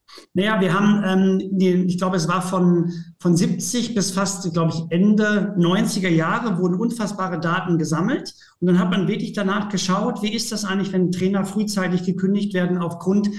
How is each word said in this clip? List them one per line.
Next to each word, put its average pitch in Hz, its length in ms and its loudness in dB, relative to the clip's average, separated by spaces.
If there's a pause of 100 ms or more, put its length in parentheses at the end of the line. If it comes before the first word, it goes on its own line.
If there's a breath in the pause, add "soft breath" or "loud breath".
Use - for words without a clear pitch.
(340 loud breath)
Naja, 196 280 0
wir 180 120 2
haben, 208 320 4
ähm, 190 540 2
den, 180 300 2
ich 170 80 -2
glaube, 185 180 -2
es 160 140 0
war 180 120 0
von, 175 520 2 (260 loud breath)
von 175 160 2
siebzig - 580 0
bis 196 180 -2
fast, 190 420 -4
glaube 160 200 0
ich, 160 160 -4
Ende 208 680 2
neunziger 185 520 0
Jahre 180 480 0
wurden 180 180 0
unfassbare 190 680 -4
Daten 175 360 0
gesammelt. 165 560 -2 (280 soft breath)
Und 175 60 2
dann 180 120 6
hat 180 100 2
man 180 200 0
wirklich - 240 -4
danach 202 340 -2
geschaut, 202 560 -2
wie 208 100 -2
ist - 200 -4
das 208 100 -6
eigentlich, 190 300 -2
wenn 185 180 2
Trainer 185 320 0
frühzeitig 185 600 -2
gekündigt 196 500 0
werden 180 240 0
aufgrund 190 600 0